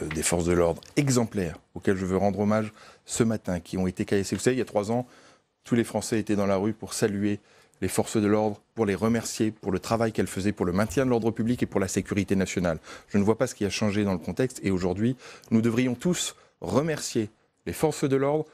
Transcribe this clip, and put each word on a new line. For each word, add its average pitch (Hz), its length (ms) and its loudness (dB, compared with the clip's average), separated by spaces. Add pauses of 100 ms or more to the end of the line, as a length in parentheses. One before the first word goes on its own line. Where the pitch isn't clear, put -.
euh, 78 140 -6
des 78 80 -2
forces 87 220 2
de 87 80 2
l'ordre 85 280 4 (160)
exemplaires 117 600 0 (180)
auxquelles 98 220 0
je 92 100 -2
veux 92 120 2
rendre 98 200 2
hommage 107 340 2 (320)
ce - 200 0
matin, 107 340 -2
qui 90 200 -8
ont 92 100 0
été 98 160 -4
caillassés. 101 320 0
Vous - 60 -6
savez, 127 120 2
il 127 60 -2
y - 20 0
a 98 40 -8
trois 104 260 -2
ans, 123 140 -2 (560)
tous - 120 -4
les 117 100 4
Français 110 340 -4
étaient 104 180 0
dans 98 100 2
la 98 100 2
rue 104 160 0
pour - 220 -12
saluer 104 440 0 (440)
les 95 60 0
forces - 280 -2
de 104 100 2
l'ordre, 107 340 2 (140)
pour 110 120 0
les 98 80 2
remercier 110 560 0
pour - 220 -6
le 92 60 0
travail 113 320 0
qu'elles 101 160 -2
faisaient 98 260 -2
pour 101 140 -4
le 87 60 0
maintien 110 320 0
de 127 60 2
l'ordre 113 200 2
public 120 320 -2
et 110 40 2
pour 98 140 0
la 95 60 2
sécurité 98 480 -2
nationale. 90 440 0 (300)
Je 107 100 0
ne 101 40 6
vois 107 140 4
pas 131 100 0
ce - 80 -6
qui 104 120 -4
a 92 40 -2
changé 104 340 0
dans 98 80 0
le 90 60 -2
contexte 123 440 -4
et 95 80 0
aujourd'hui, 95 460 0 (340)
nous 113 100 6
devrions 120 340 2
tous - 400 -2 (280)
remercier 123 680 0 (380)
les 95 80 -4
forces 156 340 0
de 135 80 2
l'ordre 147 380 0